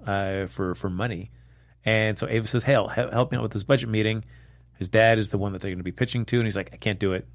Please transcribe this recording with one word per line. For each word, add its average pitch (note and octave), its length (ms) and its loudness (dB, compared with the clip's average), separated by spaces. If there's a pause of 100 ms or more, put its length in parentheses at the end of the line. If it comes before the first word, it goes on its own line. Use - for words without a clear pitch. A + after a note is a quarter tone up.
uh, G2 400 -2
for, F#2 300 -4
for G2 120 -6
money. F#2+ 440 -6 (520)
And A2 340 2
so - 100 -4
Ava A2+ 200 0
says, A#2+ 160 0
"Hey, C3+ 80 4
help, G#2+ 220 2 (180)
help B2 200 2
me B2 60 -2
out A#2 40 -2
with A2 100 -4
this G2+ 100 -4
budget A#2 260 2
meeting." G#2+ 360 0 (520)
His F#2 120 -8
dad A2+ 300 6
is G#2 100 0
the G2+ 100 -2
one G2 140 -2
that F#2 100 -8
they're G2 80 -6
gonna F2+ 120 -6
be F2+ 100 -6
pitching A#2+ 340 -2
to, A#2+ 100 0
and A#2 80 4
he's G2+ 120 -2
like, F#2+ 160 -4
"I - 40 -20
can't G#2 220 -2
do F#2+ 140 2
it. F#2 220 -4